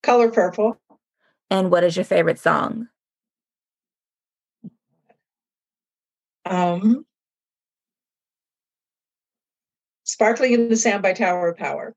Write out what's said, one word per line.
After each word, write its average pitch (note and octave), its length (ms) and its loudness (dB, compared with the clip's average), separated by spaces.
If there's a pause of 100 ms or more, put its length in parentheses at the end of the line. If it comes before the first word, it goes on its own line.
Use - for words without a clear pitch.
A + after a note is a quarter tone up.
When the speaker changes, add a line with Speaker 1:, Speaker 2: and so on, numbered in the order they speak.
Speaker 1:
Color A#3+ 280 4
Purple. G#3+ 480 -2 (720)
Speaker 2:
And F#3+ 200 0
what F3 120 4
is E3+ 120 0
your F3+ 100 -4
favorite E3+ 340 0
song? E3 500 -4 (3500)
Speaker 1:
Um, F#3 600 0 (3000)
Sparkling A#3 500 0
in A#3 160 2
the A3+ 60 2
Sand G3+ 280 -2
by F#3+ 100 2
Tower F3+ 360 -2
of E3+ 80 -6
Power. C#3+ 400 -10